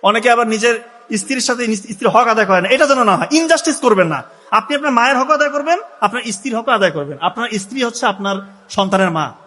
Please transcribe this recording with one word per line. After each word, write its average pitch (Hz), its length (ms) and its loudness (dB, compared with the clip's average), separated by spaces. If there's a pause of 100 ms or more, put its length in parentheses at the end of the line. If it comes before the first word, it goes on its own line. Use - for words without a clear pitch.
অনেকে 226 280 2
আবার 233 160 2
নিজের 220 320 0 (380)
স্ত্রীর 254 240 -4
সাথে 240 260 -2
নি-, 220 80 0
স্ত্রীর 220 320 -6
হক 220 200 4
আদায় 220 180 2
করেন। 185 200 2
এটা 269 220 4
যেন 262 160 4
না 196 140 4
হয়, 165 140 -2
ইনজাস্টিস 320 480 0
করবেন 196 280 4
না। 143 160 -6 (280)
আপনি 220 240 0
আপনার 285 160 -2
মায়ের 254 260 2
হক 262 140 0
আদায় 294 180 2
করবেন, 294 300 -2 (220)
আপনার 220 200 -2 (100)
স্ত্রীর 233 240 -6
হক 233 140 -4
আদায় 196 220 2
করবেন। 143 300 -8
আপনার 220 280 -4 (100)
স্ত্রী 254 240 -6
হচ্ছে 233 220 -4
আপনার 196 300 -2 (340)
সন্তানের 190 420 0
মা 151 220 -4 (140)